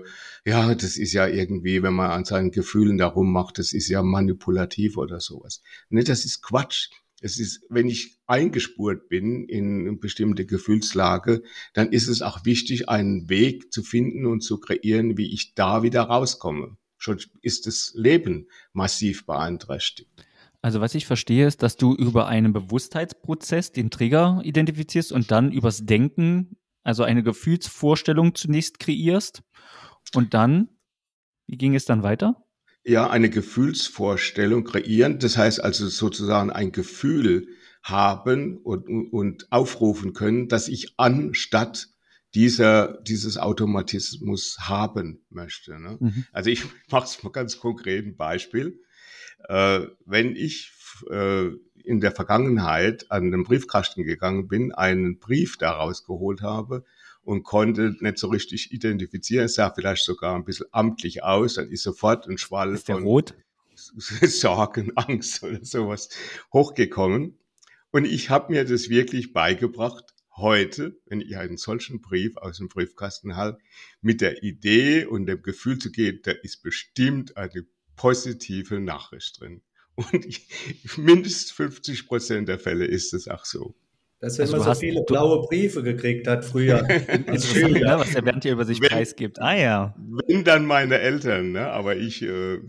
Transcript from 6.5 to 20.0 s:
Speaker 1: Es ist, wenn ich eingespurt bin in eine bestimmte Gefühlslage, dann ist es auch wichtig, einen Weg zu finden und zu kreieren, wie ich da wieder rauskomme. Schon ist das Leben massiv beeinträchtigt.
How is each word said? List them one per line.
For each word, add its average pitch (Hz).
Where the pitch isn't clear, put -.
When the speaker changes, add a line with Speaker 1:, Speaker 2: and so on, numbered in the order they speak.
Speaker 1:
Es 90
ist, -
wenn 120
ich -
eingespurt 123
bin 110
in 101
eine 104
bestimmte 101
Gefühlslage, 98
dann 107
ist 120
es 117
auch 95
wichtig, 120
einen 101
Weg 117
zu 110
finden 127
und 113
zu 107
kreieren, 110
wie 104
ich -
da 104
wieder 120
rauskomme. 110
Schon 104
ist -
das -
Leben 135
massiv 98
beeinträchtigt. 78